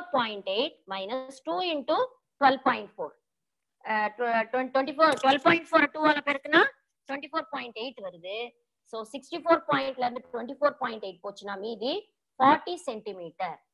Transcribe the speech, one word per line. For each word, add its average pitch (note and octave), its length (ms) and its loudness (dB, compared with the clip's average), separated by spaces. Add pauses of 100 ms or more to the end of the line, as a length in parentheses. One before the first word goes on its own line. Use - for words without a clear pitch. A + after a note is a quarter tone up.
(160)
point A3 300 -2 (120)
eight C#4 180 -2 (180)
minus B3+ 420 -8 (120)
two F4 120 -2 (140)
into D4 240 -2 (440)
twelve C4+ 260 4
point G#3+ 300 -2
four. D#3 120 -6 (760)
Uh, G#3+ 320 0
tw-, A#3 360 0
twen-, B3+ 240 -2
twenty-four, D4 340 4 (140)
twelve C#4 240 4
point E4+ 240 4
four D#4+ 120 8 (100)
two D#4 160 0
ஆல D4 200 4
பெருக்குனா D4 320 4 (480)
twenty-four D4 340 -6 (120)
point B3 280 -10
eight B3+ 240 -10
வருது. F3+ 300 -10 (560)
So A3+ 40 -8 (160)
sixty-four D#4+ 440 0 (120)
பாயிண்ட்ல C4+ 380 -2
இருந்து B3 160 -8 (100)
twenty-four C4+ 380 -2 (120)
point A3+ 240 -6
eight F3+ 160 -12
போச்சுன்னா G3+ 320 -10 (100)
மீதி A3+ 280 -4 (460)
forty D4+ 360 4 (120)
centimeter. F#3 680 -8 (180)